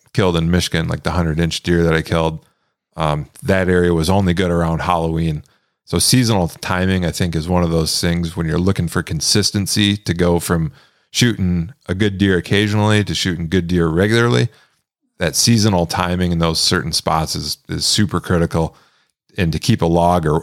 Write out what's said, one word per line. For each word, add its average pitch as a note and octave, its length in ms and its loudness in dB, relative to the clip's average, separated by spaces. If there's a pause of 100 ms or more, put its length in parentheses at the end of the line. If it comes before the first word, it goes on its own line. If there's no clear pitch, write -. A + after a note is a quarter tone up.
(140)
killed F2+ 240 2
in E2 140 0
Michigan, E2+ 360 0
like, D#2+ 160 -6
the E2 80 -2
hundred D#2+ 280 0
inch E2 240 -2
deer E2+ 200 2
that E2 120 2
I D#2+ 60 0
killed, D#2+ 440 -2 (500)
um, D2+ 320 -2 (160)
that F#2+ 260 0
area F2 240 4
was E2 160 2
only F#2+ 240 2
good F2+ 180 0
around E2 300 0
Halloween. E2 640 -2 (420)
So - 120 -4
seasonal A2 500 2
timing, F#2 580 -2
I E2 60 -2
think, E2+ 240 -4
is D#2+ 140 -4
one F2+ 140 2
of E2 80 0
those D#2+ 280 0
things E2+ 360 -2
when F2 100 -4
you're D#2+ 140 -2
looking F2+ 280 0
for F2+ 140 -2
consistency G2+ 960 0
to F#2 160 -6
go F2 260 0
from E2 320 -2 (400)
shooting F#2 640 0 (140)
a F2+ 80 -2
good G2 220 0
deer F#2+ 200 4
occasionally G#2 640 2
to F2 120 -4
shooting E2+ 340 -2
good F2 180 0
deer F2 200 2
regularly. A#2 640 2 (680)
That F2 160 -2
seasonal G#2 500 2
timing F2+ 460 -2
in E2+ 80 -2
those E2 200 0
certain E2 320 -2
spots D#2+ 440 -2
is, D#2 220 -8 (120)
is E2 160 -4
super F#2 340 0
critical. E2 560 -2 (640)
And E2+ 140 0
to - 80 -4
keep - 220 0
a E2+ 60 2
log E2+ 400 2
or, D2+ 160 2